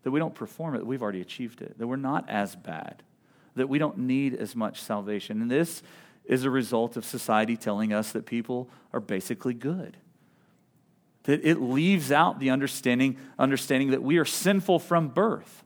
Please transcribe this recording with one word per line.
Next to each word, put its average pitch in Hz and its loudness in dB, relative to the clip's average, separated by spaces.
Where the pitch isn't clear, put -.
that 131 -2
we 143 0
don't 160 -2
perform 156 -8
it, 113 -2
that 101 -6
we've 127 -4
already 98 -4
achieved 117 -10
it, - -14
that 117 -4
we're 127 -4
not 139 -2
as 101 -2
bad, - -12
that 127 0
we 139 0
don't 151 0
need 127 0
as 107 -8
much 107 -4
salvation. 104 -4
And 117 -2
this 165 0
is 127 2
a 135 2
result 120 0
of 113 -6
society 110 0
telling 107 -2
us 107 0
that - -6
people 123 -4
are 127 -2
basically 110 -4
good, 143 -6
that 147 0
it 160 4
leaves 143 2
out 151 4
the 135 2
understanding, 131 2
understanding 135 2
that 131 0
we 156 4
are 151 4
sinful 185 2
from 165 2
birth. 156 -2